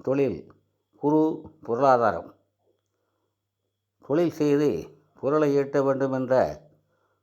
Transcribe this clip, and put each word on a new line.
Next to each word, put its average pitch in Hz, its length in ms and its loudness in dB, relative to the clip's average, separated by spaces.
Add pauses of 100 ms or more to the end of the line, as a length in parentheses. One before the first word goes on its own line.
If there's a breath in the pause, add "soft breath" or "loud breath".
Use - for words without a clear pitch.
தொழில், 131 360 -2 (640)
குரு 151 200 2 (400)
பொருளாதாரம். 117 640 2 (1800)
தொழில் 160 320 -2
செய்து 147 340 0 (460)
பொருளை 147 380 0
ஈட்ட 139 280 0
வேண்டும் 135 360 0
என்ற 127 160 -2 (880)